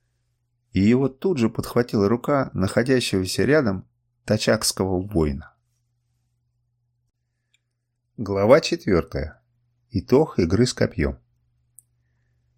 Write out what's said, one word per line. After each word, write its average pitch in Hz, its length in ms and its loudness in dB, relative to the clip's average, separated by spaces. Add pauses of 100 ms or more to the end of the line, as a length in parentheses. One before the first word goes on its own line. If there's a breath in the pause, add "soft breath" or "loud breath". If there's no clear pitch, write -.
(720)
и 95 80 0
его 123 280 2
тут 160 300 -4
же 113 100 2
подхватила 110 600 -2
рука 131 460 -2
находящегося 101 920 -2
рядом 120 440 0 (360)
тачакского 104 760 -2
воина. 80 540 -4 (2500)
Глава 101 440 4
четвертая. 82 800 -4 (540)
Итог 135 440 2
игры 98 260 2
с 123 80 -2
копьем. - 460 -4 (1400)